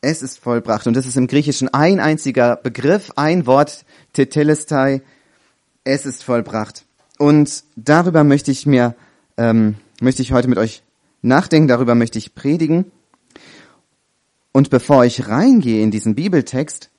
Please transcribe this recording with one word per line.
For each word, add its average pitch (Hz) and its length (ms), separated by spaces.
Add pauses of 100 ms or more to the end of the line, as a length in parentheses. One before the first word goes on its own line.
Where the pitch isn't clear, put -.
„Es 156 220
ist 131 160
vollbracht.“ 117 480
Und 117 80
das 131 120
ist 123 100
im 127 100
Griechischen 135 480
ein 165 260
einziger 131 560
Begriff, 139 600
ein 156 300
Wort, 139 380 (300)
Tetelestai, 143 880 (840)
„Es 135 220
ist - 180
vollbracht.“ 110 640 (320)
Und 147 460 (120)
darüber 156 480
möchte 143 260
ich 131 160
mir, 123 280 (420)
ähm, 113 400 (240)
möchte 127 220
ich 120 100
heute 123 160
mit 120 100
euch 113 240 (400)
nachdenken, 151 460
darüber 120 260
möchte 117 240
ich - 160
predigen. 160 560 (1600)
Und 135 180
bevor 131 340
ich 117 240
reingehe 135 540
in 110 80
diesen 107 240
Bibeltext 135 840